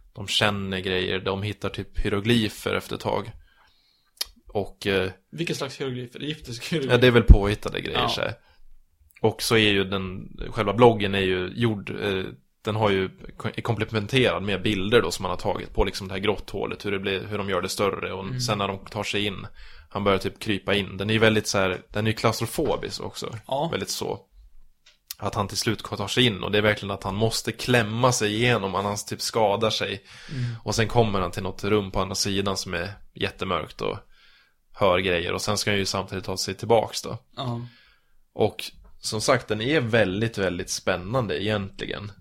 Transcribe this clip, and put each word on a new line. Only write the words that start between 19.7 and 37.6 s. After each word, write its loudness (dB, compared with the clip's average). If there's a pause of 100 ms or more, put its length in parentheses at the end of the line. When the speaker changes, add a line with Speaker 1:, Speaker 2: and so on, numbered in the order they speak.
Speaker 1:
han -4
börjar 6
typ -6
krypa -2
in. -2
Den -2
är 2
ju 4
väldigt 6
så 0
här, 2 (120)
den -2
är 2
ju -2
klaustrofobisk -2
också. -10 (120)
Speaker 2:
Ja. -2
Speaker 1:
Väldigt -4
så. -6 (960)
Att -6
han 0
till -10
slut -2
tar -6
sig 4
in 0
och -2
det 4
är 4
verkligen 2
att -6
han -2
måste 0
klämma 2
sig 2
igenom, 2
annars -2
typ -8
skadar 2
sig. -2 (280)
Speaker 2:
Mm. -4 (200)
Speaker 1:
Och -2
sen 2
kommer 2
han -2
till -6
något -6
rum 2
på -2
andra -2
sidan 0
som -6
är -2 (240)
jättemörkt -4
och -4 (760)
hör 4
grejer. 0
Och -4
sen -2
ska 0
han 2
ju 0
samtidigt -4
ta -6
sig -4
tillbaks 2
då. -8 (180)
Speaker 2:
Ja. -8 (720)